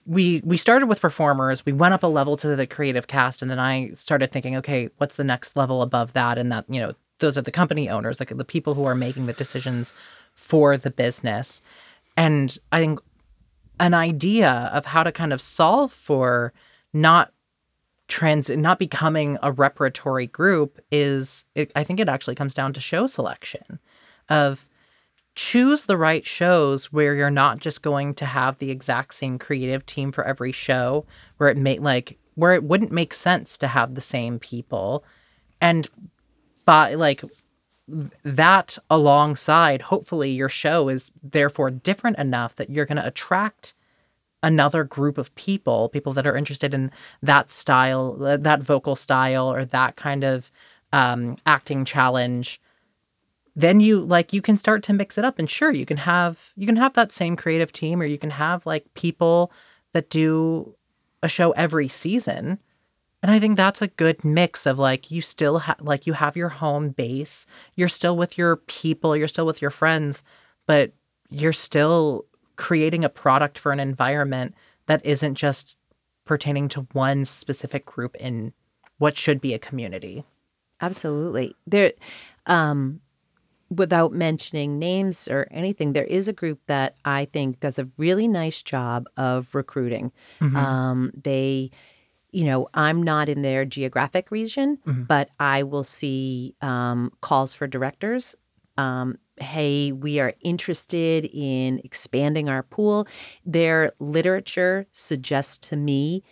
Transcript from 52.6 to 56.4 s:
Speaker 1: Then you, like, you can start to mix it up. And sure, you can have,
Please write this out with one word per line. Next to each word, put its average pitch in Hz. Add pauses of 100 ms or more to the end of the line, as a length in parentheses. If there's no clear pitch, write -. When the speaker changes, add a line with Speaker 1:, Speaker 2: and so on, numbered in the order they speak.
Speaker 1:
Then 175
you, 214
like, 170
you 202
can 208
start 214
to 208
mix 196
it 214
up. 262
And 156
sure, 302
you 147
can 151
have, 170